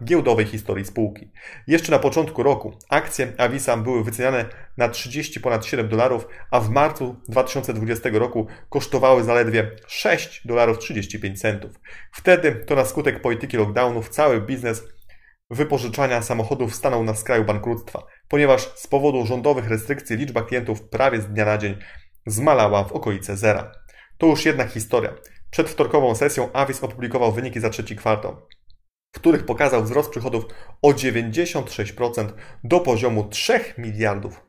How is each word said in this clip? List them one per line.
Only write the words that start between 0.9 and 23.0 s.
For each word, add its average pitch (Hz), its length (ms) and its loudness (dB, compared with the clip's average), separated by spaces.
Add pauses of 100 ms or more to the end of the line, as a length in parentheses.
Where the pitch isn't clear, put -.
Jeszcze 165 240 2
na 139 80 6
początku 139 440 0
roku 131 340 0 (120)
akcje 131 480 -2
Avisa 123 400 0
były 113 260 -2
wyceniane 120 420 -2 (320)
na 120 120 2
trzydzieści 139 500 -8
ponad 113 260 0
siedem 113 240 -2
dolarów, 117 380 2 (240)
a 123 80 4
w 107 100 0
marcu 139 460 0 (140)
dwa 127 140 4
tysiące 131 300 -4
dwudziestego 110 460 -2
roku 117 280 -2 (220)
kosztowały 131 540 4
zaledwie 113 480 2 (160)
sześć - 600 -2
dolarów 117 320 4
trzydzieści 101 400 -8
pięć 98 220 -8
centów. 104 300 -4 (420)
Wtedy 175 420 4
to 139 200 -2
na 131 100 4
skutek 143 360 -2
polityki 120 360 -2
lockdownów 113 520 0
cały 135 320 4
biznes 117 420 -4 (680)
wypożyczania 123 720 0
samochodów 113 540 -2
stanął 120 280 0
na 110 120 -2
skraju 113 300 0
bankructwa, 110 580 -4 (240)
ponieważ 139 480 4
z - 120 -16
powodu 139 380 2
rządowych 123 440 0
restrykcji 113 480 -4
liczba 120 260 -4
klientów 110 460 -6
prawie 127 320 2
z 101 60 -10
dnia 104 180 0
na 107 120 2
dzień 101 200 -4 (480)
zmalała 107 580 4
w 101 80 -8
okolice 98 460 -4